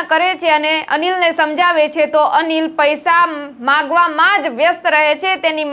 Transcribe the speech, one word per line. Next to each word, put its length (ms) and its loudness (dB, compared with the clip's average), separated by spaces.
કરે 180 2
છે 140 0
અને 180 0
અનિલને 320 0
સમજાવે 440 2
છે 100 2
તો 80 4
અનિલ 280 -2
પૈસા 420 2
માગવામાં 760 2
જ 40 -4
વ્યસ્ત 220 0
રહે 180 2
છે. 100 0
તેની 280 -2